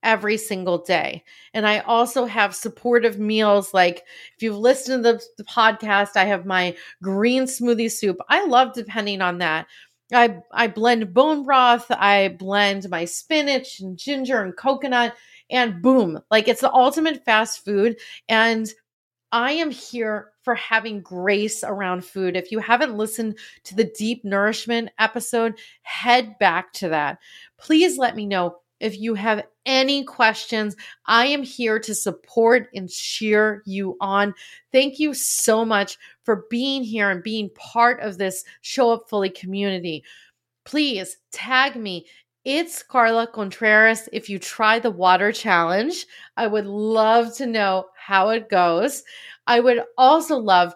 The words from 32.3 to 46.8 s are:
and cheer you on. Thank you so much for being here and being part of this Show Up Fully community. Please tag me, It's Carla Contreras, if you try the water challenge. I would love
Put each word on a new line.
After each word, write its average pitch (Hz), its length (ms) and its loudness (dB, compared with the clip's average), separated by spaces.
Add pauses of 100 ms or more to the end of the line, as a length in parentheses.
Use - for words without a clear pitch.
and 190 140 -10
cheer 214 760 -2
you 196 360 -6
on. 202 320 0 (400)
Thank 269 260 2
you 302 140 0
so - 500 0
much 208 340 -2 (260)
for 220 260 -2
being 262 340 -4
here 214 260 -2
and 180 140 -4
being 220 320 -6
part 240 460 2
of 202 160 -8
this 190 260 -4 (180)
Show 240 300 2
Up 226 180 -4
Fully 196 200 0
community. 185 760 -6 (600)
Please 262 520 -4 (140)
tag 262 460 -2
me, 196 280 -10 (400)
It's 311 380 -4
Carla 226 420 2
Contreras, 220 840 2
if - 180 -10
you 196 80 -8
try 220 400 0
the 233 140 -2
water 185 400 4
challenge. 208 760 0 (300)
I 226 120 -2
would 208 180 -2
love 220 720 2